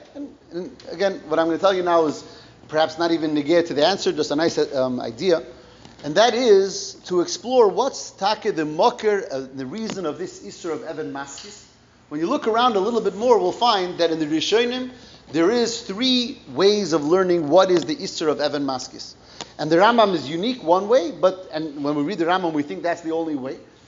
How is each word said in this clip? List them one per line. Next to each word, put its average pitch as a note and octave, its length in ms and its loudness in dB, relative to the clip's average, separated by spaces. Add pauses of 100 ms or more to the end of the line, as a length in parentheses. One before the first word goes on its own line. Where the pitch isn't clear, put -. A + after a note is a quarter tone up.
(160)
and, C#4 200 -14 (140)
and E3 260 -12 (140)
again, E3+ 380 -2
what D#3 100 2
I'm E3 80 2
gonna E3 120 0
tell F#3+ 140 4
you F#3 120 -2
now E3+ 220 4
is C#3 180 -4 (440)
perhaps D#3 300 0
not E3+ 120 0
even D#3+ 240 0
negate D#3 320 2
to D#3 80 -6
the D3 120 4
answer, F#3 260 0
just D3 180 -4
a C#3+ 60 0
nice, D#3+ 220 0 (160)
um, B2+ 260 -2
idea. C3+ 420 0 (600)
And D3 140 -6
that A3+ 180 4
is G3+ 600 4 (120)
to F3+ 140 0
explore A3+ 480 2
what's A3 420 -2
take G#3 440 -2
the D#3 100 -2
mocker, G3 640 0
uh, C3+ 240 -6
the C3 120 -8
reason G3 400 -8
of D3 120 -6
this F3 240 -12
Isser F#3 300 -10
of D3+ 120 -8
Evan D3 280 -10
Maskis. C#3+ 520 -14 (460)
When D3 100 -8
you E3 60 -2
look B3+ 200 -2
around A#3 300 2
a F#3+ 40 4
little A3+ 200 0
bit F#3 160 -2
more, A#3 220 4
we'll F3+ 140 2
find F3+ 460 0
that E3 120 2
in D#3+ 80 -2
the D#3 80 0
Rishonim, A#3+ 640 0 (420)
there E3 180 4
is A#3 320 0
three A#3+ 560 -2 (100)
ways F#3 440 2
of D#3 120 2
learning F3 440 2
what F#3 220 6
is E3+ 140 4
the D3+ 120 -6
Isser E3+ 320 -4
of C3+ 120 0
Evan C#3+ 240 -2
Maskis. C3 500 -8 (440)
And D3+ 120 -4
the E3 60 6
Rambam G#3 380 6
is C3+ 140 -4
unique G#3 340 -4
one F#3 260 2
way, B3 220 2
but, F#3 420 -2
and D#3 300 -8
when D3 120 -2
we D3 80 -2
read D3 160 -4
the E3 80 0
Rambam, F3+ 260 0
we D3+ 100 0
think E3 200 -8
that's E3+ 180 -2
the D#3+ 120 -6
only D#3+ 220 -2
way. C3 220 -8 (320)